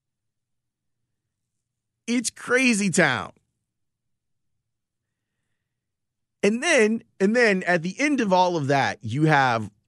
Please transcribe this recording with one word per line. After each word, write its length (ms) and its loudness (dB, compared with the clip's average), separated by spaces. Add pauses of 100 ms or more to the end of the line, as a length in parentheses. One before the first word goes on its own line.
(2000)
It's 240 -2
crazy 600 0
town. 400 0 (3000)
And 200 0
then, 400 0 (160)
and 160 0
then 280 2
at 200 -2
the 160 -8
end 200 -2
of 140 0
all 240 2
of 100 -4
that, 340 0
you 240 -2
have 440 2 (180)